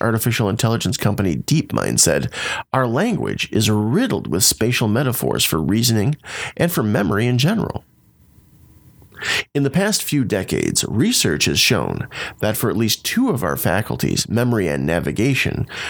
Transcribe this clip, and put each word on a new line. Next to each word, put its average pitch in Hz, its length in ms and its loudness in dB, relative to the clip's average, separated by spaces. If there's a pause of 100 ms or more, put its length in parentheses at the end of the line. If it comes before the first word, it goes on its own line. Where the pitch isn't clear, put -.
artificial 113 480 2
intelligence 110 480 0
company 101 400 0
DeepMind, 55 640 0
said, - 320 2 (400)
"Our 131 140 2
language 135 640 -2
is 107 160 2
riddled 110 580 0
with 85 160 0
spatial 117 460 2
metaphors 120 560 0
for 82 160 0
reasoning 113 560 2 (400)
and 170 160 2
for 147 100 0
memory 110 440 2
in 123 100 2
general." 180 480 0 (1700)
In 143 120 2
the 135 60 2
past 196 320 0
few 139 220 0
decades, 92 640 0
research 120 560 0
has 76 140 2
shown 50 500 0 (320)
that 107 160 -2
for 113 140 0
at 80 60 -2
least 110 280 -2
two 254 240 0
of 135 140 0
our 76 160 0
faculties, 82 680 0
memory 117 420 0
and 71 180 0
navigation, 87 800 0 (240)